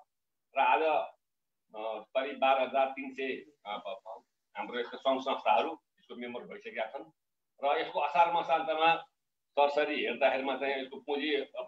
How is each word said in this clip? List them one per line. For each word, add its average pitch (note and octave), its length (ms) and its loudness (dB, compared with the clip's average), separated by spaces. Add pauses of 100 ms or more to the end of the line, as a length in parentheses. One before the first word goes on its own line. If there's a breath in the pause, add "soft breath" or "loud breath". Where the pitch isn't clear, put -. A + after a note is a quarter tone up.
(560)
र C3+ 40 4
आज, C3 220 4
अ, - 1000 -4 (340)
करिब C3+ 240 -2
बाह्र C3+ 220 4
हजार C3+ 260 2
तिन C3+ 240 -8
सय, C3+ 220 -6 (340)
अ, G#2 100 -6
प-, G2 280 -10
प-, - 200 -16 (320)
हाम्रो G#2+ 220 -6
यसको - 180 -6
सङ्घ C3 240 0
संस्थाहरू C3 500 2
यसको - 460 -16
मेम्बर A#2+ 240 -8
भइसकेका G#2+ 460 -8
छन्। - 180 -12 (600)
र D3+ 160 2
यसको - 200 -4
असार E3+ 320 4
मसान्तमा D#3+ 640 2 (600)
सरसरी C#3+ 480 2
हेर्दाखेरिमा C3 520 0
चाहिँ C3+ 180 -2
यसको C3+ 220 -8
पुँजी D3 400 -2 (320)